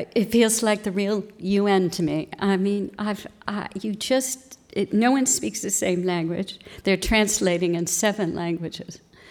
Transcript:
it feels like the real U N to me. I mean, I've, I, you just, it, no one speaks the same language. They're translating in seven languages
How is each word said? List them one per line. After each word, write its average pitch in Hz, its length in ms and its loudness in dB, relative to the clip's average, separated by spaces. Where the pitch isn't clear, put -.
it 208 160 2
feels 220 320 4
like 208 200 0
the 208 80 -4
real 202 320 -2
U 202 300 2
N 190 240 4
to 175 120 -2
me. 156 260 -2
I 196 180 2
mean, 202 400 -2
I've, 208 300 -6
I, 208 200 -4
you 214 140 -4
just, - 640 -2
it, - 200 -2
no 233 200 4
one 269 160 2
speaks - 340 -2
the - 80 -4
same 180 340 0
language. 175 560 -2
They're 190 140 2
translating 190 800 2
in 170 100 -2
seven 202 480 0
languages 170 680 -6